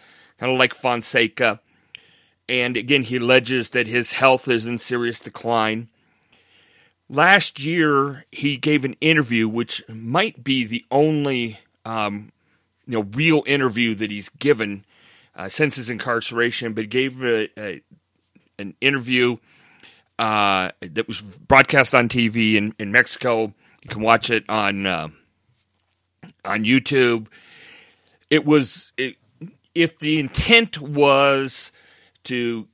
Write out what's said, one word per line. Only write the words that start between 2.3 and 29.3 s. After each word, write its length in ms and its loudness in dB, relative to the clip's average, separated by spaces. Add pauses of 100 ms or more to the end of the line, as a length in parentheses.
And 280 -2
again, 260 0
he 140 -6
alleges 540 2
that 160 -2
his 240 -4
health 380 2
is 180 0
in 120 -6
serious 420 -6
decline. 680 -4 (1200)
Last 520 2
year, 720 0
he 240 -4
gave 280 0
an 160 -6
interview, 480 2
which 400 -6
might 540 -4
be 240 -2
the 240 -8
only, 680 0 (260)
um, 460 -6 (540)
you 80 -8
know, 180 -2
real 340 2
interview 480 0
that 160 -6
he's 180 -10
given, 560 -2 (520)
uh, 120 -12
since 280 -2
his 120 -10
incarceration, 840 -4
but 160 -6
gave 340 -4
a, 320 0
a, 240 -12 (760)
an 220 -14
interview, 560 0 (840)
uh, 640 0
that 260 -6
was 140 -10
broadcast 760 4
on 140 4
T 200 0
V 280 2
in, 220 0
in 140 -8
Mexico. 600 0 (280)
You 60 -20
can 140 -8
watch 280 2
it 180 0
on, 360 0
uh, 240 -2 (1400)
on 200 -4
YouTube. 640 2 (1000)
It 160 2
was, 520 0
it, 200 -6 (580)